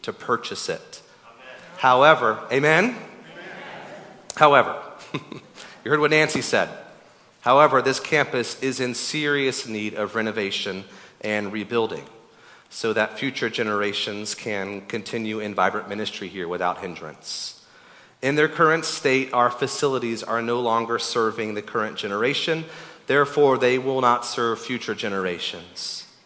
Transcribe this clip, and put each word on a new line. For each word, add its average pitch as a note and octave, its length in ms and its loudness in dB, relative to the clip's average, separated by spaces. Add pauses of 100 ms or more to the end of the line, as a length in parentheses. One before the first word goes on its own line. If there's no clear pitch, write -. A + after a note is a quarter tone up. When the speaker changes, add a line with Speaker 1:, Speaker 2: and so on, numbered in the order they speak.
Speaker 1:
to G#2+ 100 -8
purchase - 560 -6
it. - 320 -8 (240)
Speaker 2:
Amen. - 360 -20 (160)
Speaker 1:
However, B2+ 760 6
amen? D3+ 340 4
Speaker 2:
Amen. A#3+ 120 -4 (1400)
Speaker 1:
However, C#3+ 460 6 (160)
<laughs> - 160 -18
you - 760 -10
heard D3+ 80 4
what D3 120 4
Nancy D3+ 300 4
said. F#2+ 280 2 (720)
However, C3 400 6
this B2+ 180 0
campus D3 640 -2
is C3 180 -2
in B2 160 -2
serious C#3+ 720 -2
need G#2+ 260 -6
of G#2 220 -4
renovation G2+ 680 -4 (360)
and G#2 320 -4
rebuilding G#2 500 -2 (680)
so A2+ 240 -2
that G#2+ 260 0
future C3 300 -4
generations G#2 840 -2
can G2+ 480 -6
continue G#2+ 580 -6
in G#2 140 -6
vibrant F#2+ 340 0
ministry G2+ 400 -8
here F2 200 -8
without F2+ 320 -2
hindrance. - 840 -12 (580)
In C#3 140 0
their D3+ 120 4
current D#3+ 380 2
state, C3 480 0
our A#2+ 180 4
facilities B2 720 -2
are A#2 180 -2
no A#2+ 200 -2
longer A#2 360 0
serving A2 560 -2
the G#2+ 80 -6
current G#2+ 360 -4
generation. C3+ 680 -2 (420)
Therefore, C#3 520 4
they B2 200 4
will C3 220 -2
not B2 260 4
serve A#2 340 -2
future A2+ 360 -6
generations. F#2 1120 -6 (180)